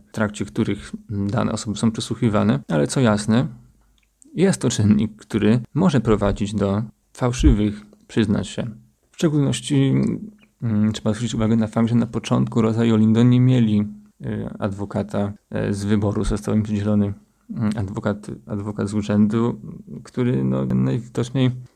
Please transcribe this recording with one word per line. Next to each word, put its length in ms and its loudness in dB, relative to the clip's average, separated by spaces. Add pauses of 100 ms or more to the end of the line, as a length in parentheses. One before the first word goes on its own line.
w 40 -20
trakcie 340 -4
których 460 -4 (180)
dane 420 -2
osoby 260 -6
są 140 2
przesłuchiwane. 760 0
Ale 200 0
co 120 -2
jasne, 480 2 (880)
jest 260 2
to 80 2
czynnik, 460 2
który 440 0 (140)
może 280 2
prowadzić 520 0
do 300 0 (300)
fałszywych 720 2 (220)
przyznań 360 0
się. 240 -8 (440)
W 40 -20
szczególności, 800 2 (680)
mm, 320 0
trzeba 200 -4
zwrócić 220 -4
uwagę 200 2
na 120 2
fakt, 220 0
że 60 0
na 120 2
początku 540 -2
Rosa 240 2
i 60 2
Olindo 320 4
nie 160 6
mieli, 480 4 (380)
y, 240 -6 (100)
adwokata, 760 -4 (360)
y, 40 0
z 120 -4
wyboru. 380 0
Został 320 -2
im 80 2
przydzielony, 500 0 (360)
mm, 280 -2
adwokat, 500 -4 (180)
adwokat 440 -6
z 40 -6
urzędu, 680 2 (420)
który, 400 -2
no, 220 -2
najwidoczniej 840 0 (240)